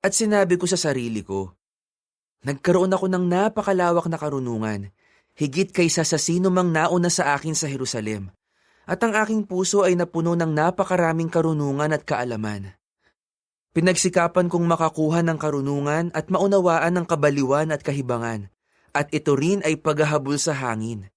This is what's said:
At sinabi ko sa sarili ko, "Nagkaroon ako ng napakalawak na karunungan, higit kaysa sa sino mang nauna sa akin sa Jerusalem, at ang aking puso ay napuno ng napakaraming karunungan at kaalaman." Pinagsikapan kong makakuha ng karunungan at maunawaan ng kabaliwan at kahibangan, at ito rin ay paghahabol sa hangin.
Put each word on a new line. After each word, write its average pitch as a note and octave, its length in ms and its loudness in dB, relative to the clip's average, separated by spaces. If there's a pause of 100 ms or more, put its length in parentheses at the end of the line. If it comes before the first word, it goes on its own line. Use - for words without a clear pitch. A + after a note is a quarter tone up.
At G3 160 -2
sinabi G3+ 400 2
ko F3+ 80 -2
sa F3+ 160 0
sarili A#2+ 400 -2
ko, G2 320 -8 (880)
"Nagkaroon F3+ 560 2
ako F#3 160 -2
ng F3+ 160 0
napakalawak F3+ 800 0
na E3 80 -4
karunungan, A#2 720 -4 (480)
higit D3+ 400 -2
kaysa E3 320 2
sa E3 80 0
sino F3+ 320 0
mang F3+ 240 2
nauna E3+ 400 2
sa C#3+ 240 2
akin D#3 160 -4
sa D3+ 160 -4
Jerusalem, A2 640 -6 (560)
at F#3 160 -2
ang A3+ 80 2
aking G#3+ 320 0
puso F#3+ 400 0
ay F#3 80 4
napuno E3+ 400 0
ng E3 240 0
napakaraming E3 720 0
karunungan D3+ 640 0
at D3 160 -4
kaalaman." G#2+ 640 -4 (1040)
Pinagsikapan F3 720 2
kong E3+ 160 0
makakuha D#3+ 560 2
ng E3 160 2
karunungan D3 800 -2
at D#3 160 -4
maunawaan F3+ 640 2
ng E3+ 80 0
kabaliwan D3 720 2
at - 80 -10
kahibangan, A#2 640 -4 (420)
at D3 240 0
ito D3 240 2
rin F#3 240 0
ay D#3 160 0
paghahabol D3+ 640 0
sa D3+ 160 -2
hangin. A2+ 600 -6